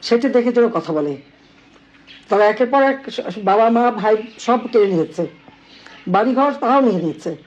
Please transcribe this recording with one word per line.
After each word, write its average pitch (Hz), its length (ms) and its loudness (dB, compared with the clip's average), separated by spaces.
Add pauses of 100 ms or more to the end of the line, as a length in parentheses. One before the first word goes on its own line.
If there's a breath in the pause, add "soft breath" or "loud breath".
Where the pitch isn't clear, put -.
সেটা 233 260 0
দেখে 240 240 0
যেন 233 160 2
কথা 170 240 -4
বলে। 147 240 -4 (1120)
তারা 208 180 2
একের 214 200 2
পর 269 160 2
এক 269 280 -2
স-, - 100 -10 (240)
বাবা 208 260 4
মা 240 200 2
ভাই 214 260 0 (220)
সব 233 200 0 (140)
কেড়ে 208 140 4
নিয়েছে, 170 400 -2 (840 loud breath)
বাড়িঘর 247 440 2
তারাও 262 280 0
নিয়ে 202 220 2
নিয়েছে। 151 340 -8 (100)